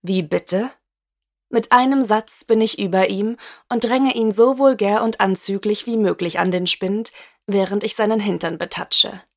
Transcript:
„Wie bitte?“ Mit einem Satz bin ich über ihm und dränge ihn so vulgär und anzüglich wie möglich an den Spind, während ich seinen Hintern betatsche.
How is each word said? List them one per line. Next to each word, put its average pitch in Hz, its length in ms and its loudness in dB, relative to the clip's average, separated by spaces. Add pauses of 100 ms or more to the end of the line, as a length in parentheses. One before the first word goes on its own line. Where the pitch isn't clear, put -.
„Wie 185 180 0
bitte?“ 185 480 -2 (800)
Mit 226 220 0
einem 262 320 4
Satz 214 400 -2
bin 220 180 2
ich 220 160 0
über 190 320 0
ihm 208 280 -4 (300)
und 233 160 -2
dränge 262 300 0
ihn 220 180 0
so 247 280 4
vulgär 220 420 4
und 226 200 -2
anzüglich 196 680 -2
wie 226 100 -2
möglich 180 400 0
an 180 140 0
den 180 160 -2
Spind, 202 440 -4 (360)
während 196 360 0
ich 214 120 -4
seinen 220 240 0
Hintern 175 400 -4
betatsche. - 640 -2 (160)